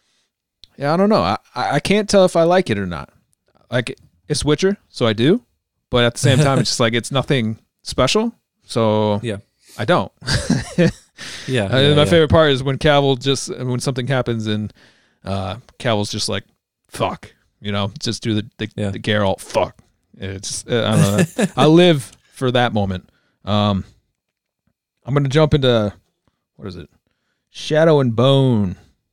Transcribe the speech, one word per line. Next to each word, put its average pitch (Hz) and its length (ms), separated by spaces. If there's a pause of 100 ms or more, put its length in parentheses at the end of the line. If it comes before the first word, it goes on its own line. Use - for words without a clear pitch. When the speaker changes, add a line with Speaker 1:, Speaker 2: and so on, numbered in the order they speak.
(760)
Speaker 1:
yeah, 143 160
I 170 40
don't 202 120
know. 185 120
I, 95 160 (180)
I, 123 200
I 151 40
can't 208 300
tell 196 160
if 180 100
I 170 80
like 180 260
it 104 80
or 98 80
not. 82 240 (600)
Like, 120 260 (300)
it's - 160
Witcher, 185 340 (120)
so - 180
I 110 60
do. 139 280 (480)
But 120 140
at 120 120
the - 40
same 123 200
time, 139 200
it's 110 100
Speaker 2:
<laughs> - 20
Speaker 1:
just - 100
like, 113 120
it's 117 200
nothing 120 440 (240)
special. 214 540 (300)
So 107 580
Speaker 2:
Yeah. 107 140 (420)
Speaker 1:
I 107 60
don't. - 320
<laughs> - 760 (560)
Speaker 2:
Yeah, 127 160
Speaker 1:
Uh, 98 160
Speaker 2:
yeah, 143 160
Speaker 1:
my 147 80
Speaker 2:
yeah. - 20
Speaker 1:
favorite 160 240
part 156 220
is 131 100
when 135 160
Cavill 139 420
just, 135 300
when 127 300
something 127 260
happens 120 400
and, 107 260 (520)
uh, 95 320 (240)
Cavill's 104 320
just 107 180
like, 101 140 (460)
"Fuck," - 440 (260)
you 104 120
know, 101 280
just - 220
do 110 140
the, 107 120 (120)
the, 110 160
Speaker 2:
Yeah. 104 160
Speaker 1:
the 113 80
Geralt, 104 420
"Fuck." - 400 (340)
It's, 98 520
uh, 117 180
I 107 60 (340)
don't - 120
know. - 80 (120)
Speaker 2:
<laughs> - 0
Speaker 1:
I 135 80
live 160 460 (220)
for 127 180
that 123 220
moment. 95 360 (360)
Um, 101 380 (1200)
I'm 131 100
gonna 143 140
jump 151 260
into, 120 360 (640)
what - 120
is 90 80
it? 92 120 (640)
Shadow 156 500
and 120 160
Bone 127 600 (380)